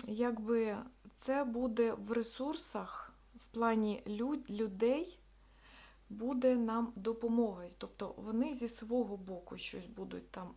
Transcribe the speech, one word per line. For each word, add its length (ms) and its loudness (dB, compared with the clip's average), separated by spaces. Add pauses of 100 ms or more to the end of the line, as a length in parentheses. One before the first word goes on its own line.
якби 720 0 (420)
це 240 2
буде 500 2
в 180 -6
ресурсах, 1000 -4 (220)
в 100 -20
плані 640 2
люд-, 420 -2
людей, 680 2 (920)
буде 460 4
нам 400 2
допомогою. 840 2
Тобто 400 -8
вони 380 0
зі 120 -2
свого 500 0
боку 400 -8
щось 300 -8
будуть 440 -10
там 260 -10